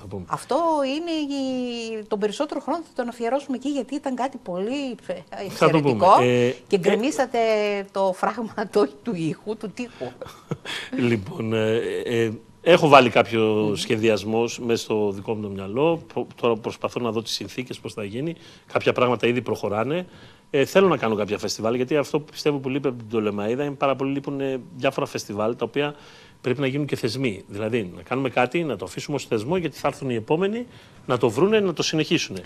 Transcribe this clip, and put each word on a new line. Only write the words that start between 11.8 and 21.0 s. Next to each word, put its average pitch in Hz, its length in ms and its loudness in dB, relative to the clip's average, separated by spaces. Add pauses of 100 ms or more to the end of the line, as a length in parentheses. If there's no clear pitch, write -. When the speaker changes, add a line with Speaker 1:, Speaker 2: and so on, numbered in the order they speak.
Speaker 1:
ε, 117 260 2 (320)
έχω 165 260 8
βάλει 131 220 10
κάποιο 113 340 2
Speaker 2:
Μμμ. 107 300 2
Speaker 1:
σχεδιασμός 110 840 0
μέσα 117 240 0
στο 107 280 0
δικό 101 240 -6
μου 107 80 -6
το 104 60 -8
μυαλό. 117 540 -2 (120)
Προ-, - 120 -4 (140)
τώρα 117 160 2
προσπαθώ - 440 -6
να 120 100 -2
δω 110 120 -2
τις - 100 -8
συνθήκες, 117 460 -8
πώς 113 140 -12
θα 107 120 -8
γίνει. 135 300 -6 (380)
Κάποια 127 200 4
πράγματα 123 340 2
ήδη 120 160 2
προχωράνε. 113 640 -4 (480)
Ε, 135 100 4
θέλω 190 240 6
να 156 80 4
κάνω 113 180 0